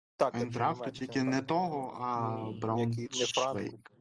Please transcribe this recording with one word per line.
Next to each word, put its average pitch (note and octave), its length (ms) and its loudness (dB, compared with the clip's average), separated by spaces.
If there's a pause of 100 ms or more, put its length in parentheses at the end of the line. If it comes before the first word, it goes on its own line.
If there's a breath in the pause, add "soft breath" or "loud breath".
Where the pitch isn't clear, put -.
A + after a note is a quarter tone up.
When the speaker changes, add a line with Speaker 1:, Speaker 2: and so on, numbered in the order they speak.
(160)
Speaker 1:
так, C3+ 180 4
ще A#2 100 -2
Speaker 2:
Айнтрахту, A#2+ 400 0
Speaker 1:
Німеччина, C3 220 -6
Speaker 2:
тільки C3+ 140 0
Speaker 1:
так. C3 140 2
Speaker 2:
не C3+ 80 2
того, D3+ 580 0
а A#2+ 300 0
Speaker 1:
Ну, A2 300 -4
Speaker 2:
Брауншвейг. A#2 400 2
Speaker 1:
який A#2+ 200 -4
не A#2+ 60 4
Франкфурт. A#2 640 -2 (100)